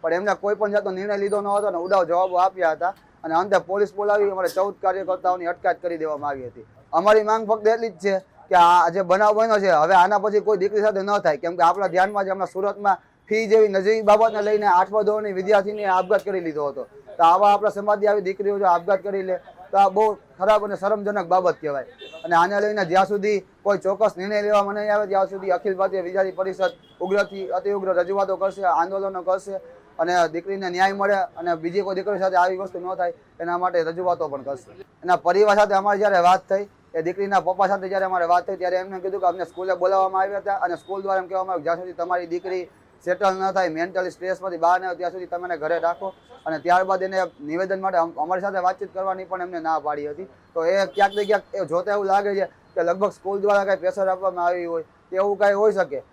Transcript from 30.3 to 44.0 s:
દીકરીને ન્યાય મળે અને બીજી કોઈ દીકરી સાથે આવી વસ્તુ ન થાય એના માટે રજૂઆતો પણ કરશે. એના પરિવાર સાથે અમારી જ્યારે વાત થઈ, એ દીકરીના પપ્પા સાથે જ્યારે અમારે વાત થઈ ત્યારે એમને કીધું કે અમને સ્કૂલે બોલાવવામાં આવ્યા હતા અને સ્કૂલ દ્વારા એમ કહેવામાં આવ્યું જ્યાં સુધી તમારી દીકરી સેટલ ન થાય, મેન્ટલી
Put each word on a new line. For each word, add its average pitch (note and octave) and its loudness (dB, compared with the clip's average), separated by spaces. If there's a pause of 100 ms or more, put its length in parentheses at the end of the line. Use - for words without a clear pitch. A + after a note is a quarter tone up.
દીકરીને G3 -6
ન્યાય F#3 2
મળે G3 0 (220)
અને E3+ -2
બીજી E3+ -4
કોઈ F#3+ -4
દીકરી G3 -4
સાથે F#3+ 0
આવી F3+ 2
વસ્તુ F#3+ -10
ન F3+ -6
થાય F3 -4 (260)
એના E3+ -4
માટે F3+ 0
રજૂઆતો E3+ -2
પણ C3+ -8
કરશે. C3+ -10 (320)
એના F3 2
પરિવાર G3+ 4
સાથે G#3 4
અમારી G3+ 2
જ્યારે G3+ 4
વાત F#3 4
થઈ, G3+ -2 (240)
એ D#3+ -2
દીકરીના F#3+ 0
પપ્પા F#3 0
સાથે F#3+ -2
જ્યારે F#3+ 0
અમારે F#3 0
વાત F3 4
થઈ G3 -4
ત્યારે F3+ 0
એમને F#3+ -6
કીધું F#3+ -4
કે F#3 2
અમને F3 -2
સ્કૂલે F#3 -4
બોલાવવામાં F#3+ 2
આવ્યા G3 -4
હતા G3 -4
અને F3 -2
સ્કૂલ F#3+ -10
દ્વારા F#3+ -2
એમ F3+ -12
કહેવામાં F#3 -4
આવ્યું E3 -6
જ્યાં E3+ -2
સુધી F3+ -12
તમારી F3 -4
દીકરી F3 -6 (360)
સેટલ F#3 0
ન F#3+ -2
થાય, F#3 0
મેન્ટલી F3+ -4